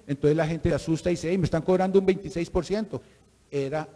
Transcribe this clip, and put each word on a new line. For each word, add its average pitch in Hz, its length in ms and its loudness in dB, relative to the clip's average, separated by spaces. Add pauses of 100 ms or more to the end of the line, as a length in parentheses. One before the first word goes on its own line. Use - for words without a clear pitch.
entonces 147 320 2
la 160 80 2
gente 165 240 -2
se 156 60 2
asusta 160 340 -2
y 180 40 2
dice, 160 180 -4
"Hey, 190 60 0
me 175 80 0
están 160 180 0
cobrando 185 360 4
un 190 60 0
veintiséis 170 440 -2
por 180 140 -2
ciento". 185 380 -4 (480)
Era 143 360 -4 (100)